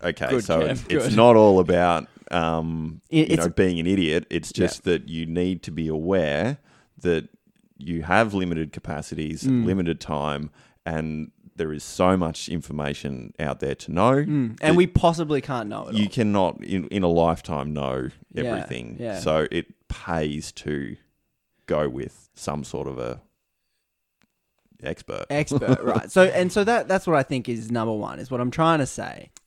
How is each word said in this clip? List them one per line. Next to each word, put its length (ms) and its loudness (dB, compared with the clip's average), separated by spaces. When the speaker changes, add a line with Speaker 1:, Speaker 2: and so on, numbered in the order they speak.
Speaker 1:
Okay, 280 -4
Speaker 2:
Good, 140 0
Speaker 1:
so 160 2
Speaker 2:
Cam. 100 2
Speaker 1:
it's, 180 -4
it's 200 0
Speaker 2:
Good. 80 2
Speaker 1:
not 200 10
all 220 10
about, 480 4
um, 680 -2
Speaker 2:
It, 180 4
Speaker 1:
you 60 2
Speaker 2:
it's 120 2
Speaker 1:
know, 60 0
being 280 2
an 60 -2
idiot. 440 2
It's 240 -4
Speaker 2:
Yeah. 120 2
Speaker 1:
just 180 -6
that 240 0
you 180 -6
need 380 -2
to 60 -12
be 180 -4
aware 680 0
that 260 0
you 240 -6
have 320 2
limited 380 -2
capacities, 720 -8
Speaker 2:
Mm. 220 2
Speaker 1:
limited 340 0
time, 500 -6
and 460 -6
there 160 -4
is 100 -8
so 340 2
much 340 -2
information 880 -6
out 220 -6
there 140 -4
to 180 -12
know 240 4
Speaker 2:
Mm. 120 0
And 320 -2
Speaker 1:
that 160 4
Speaker 2:
we 100 6
possibly 540 2
can't 280 -6
know 200 -10
it 60 -6
Speaker 1:
you 100 2
Speaker 2:
all. 60 0
Speaker 1:
cannot, 540 2
in, 240 -4
in 140 -2
a 60 4
lifetime, 640 2
know 380 -4
Speaker 2:
Yeah, 100 -4
Speaker 1:
everything. 540 -8
Speaker 2:
yeah. 220 -8
Speaker 1:
So 300 0
it 380 -8
pays 640 -6
to 440 -8
go 220 0
with 460 -10
some 300 -6
sort 220 -8
of 120 -10
a 220 -8
expert. 480 -8
Speaker 2:
Expert, 500 0
Speaker 1:
<laughs> 20 -10
Speaker 2:
right. 280 -2
So, 140 8
and 280 2
so 120 2
that, 240 2
that's 180 0
what 100 4
I 60 4
think 260 -4
is 220 -4
number 240 0
one, 240 -6
is 120 -12
what 100 -2
I'm 100 -2
trying 300 4
to 60 0
say, 440 -10